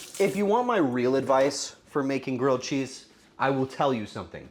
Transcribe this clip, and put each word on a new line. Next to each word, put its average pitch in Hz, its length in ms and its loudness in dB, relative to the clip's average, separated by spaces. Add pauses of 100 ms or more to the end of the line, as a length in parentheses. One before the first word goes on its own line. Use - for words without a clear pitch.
(200)
if 196 160 2
you 202 100 0
want 233 200 2
my 240 100 2
real 127 400 2
advice 135 580 2 (120)
for - 160 -4
making 135 340 -2
grilled 127 260 2
cheese, 135 440 -6 (320)
I 131 120 0
will 131 160 2
tell 139 260 0
you 110 140 -2
something. 92 440 -12